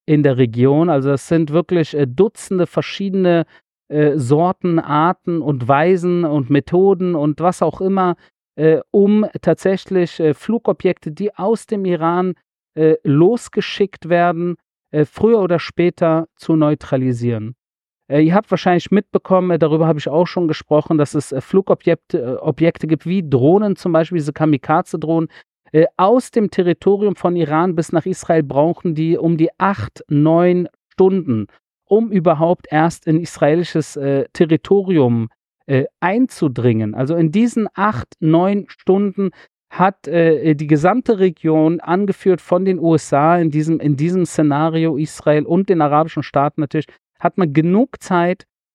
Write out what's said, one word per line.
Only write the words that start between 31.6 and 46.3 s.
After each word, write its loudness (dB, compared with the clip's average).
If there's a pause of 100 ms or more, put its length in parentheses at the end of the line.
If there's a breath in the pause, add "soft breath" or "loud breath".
um 0
überhaupt 0
erst -2
in 0
israelisches, -2
äh, -2
Territorium, 0 (380)
äh, 0 (140)
einzudringen. -2
Also -4
in 2
diesen 0
acht, -6
neun 0
Stunden -2 (400 soft breath)
hat, -2
äh, 2
die -6
gesamte 0
Region, 0
angeführt -2
von -2
den 0
U 2
S -4
A 4
in 0
diesem, -2
in 0
diesem 0
Szenario 0
Israel -2
und 0
den 2
arabischen 0
Staaten -2